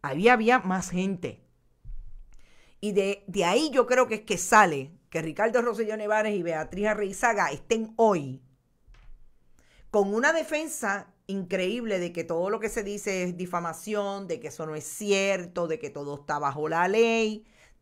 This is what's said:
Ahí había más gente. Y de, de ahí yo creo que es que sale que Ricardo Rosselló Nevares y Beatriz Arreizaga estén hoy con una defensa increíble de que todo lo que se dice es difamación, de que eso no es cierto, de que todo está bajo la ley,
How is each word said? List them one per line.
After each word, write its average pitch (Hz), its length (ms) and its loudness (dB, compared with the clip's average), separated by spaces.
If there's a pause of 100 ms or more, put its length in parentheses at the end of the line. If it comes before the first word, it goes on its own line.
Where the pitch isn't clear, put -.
Ahí 147 260 2
había 240 300 6
más 185 320 -2
gente. 180 540 -4 (1400)
Y 208 120 -2
de, 196 340 0
de 185 180 0
ahí 254 260 2
yo 247 160 4
creo 247 220 4
que 220 80 -2
es - 60 -10
que 196 140 -2
sale 170 640 4 (100)
que 160 140 -4
Ricardo 214 400 0
Rosselló 220 340 -2
Nevares 214 380 0
y 185 80 -2
Beatriz 165 460 -4
Arreizaga 202 640 0
estén 220 460 -4
hoy 160 460 2 (1500)
con 202 220 2
una 247 200 2
defensa 302 840 -4 (120)
increíble 196 720 -2
de 175 140 -4
que 170 120 -6
todo 170 260 -2
lo 220 100 -4
que 214 80 -6
se 208 140 -6
dice 202 400 -4
es 180 160 -4
difamación, 190 880 -6
de 170 140 -6
que 151 80 -12
eso 156 180 -8
no 156 80 -8
es 151 100 -10
cierto, 190 840 0
de 156 100 -2
que 147 100 -10
todo 143 280 -8
está 147 220 -6
bajo 147 300 -2
la 165 200 2
ley, 220 580 2 (360)